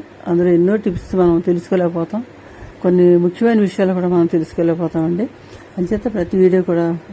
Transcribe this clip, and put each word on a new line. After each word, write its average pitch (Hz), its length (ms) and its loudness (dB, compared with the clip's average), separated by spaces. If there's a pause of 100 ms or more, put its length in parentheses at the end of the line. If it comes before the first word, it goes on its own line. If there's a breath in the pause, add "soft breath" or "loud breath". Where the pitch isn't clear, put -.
(280)
అందులో 175 200 2
ఎన్నో 175 280 4
టిప్స్ 202 380 -6
మనం 175 200 4 (140)
తెలుసుకోలేకపోతాం, 175 720 -2 (600 loud breath)
కొన్ని 180 340 4
ముఖ్యమైన 208 440 2
విషయాలు 190 320 0
కూడా 180 220 -2
మనం 170 120 4
తెలుసుకోలేకపోతామండి. 165 1000 -2 (520 loud breath)
అంచేత 202 260 -4 (100)
ప్రతి 190 280 -2
వీడియో 185 200 4
కూడా 170 240 -2 (260)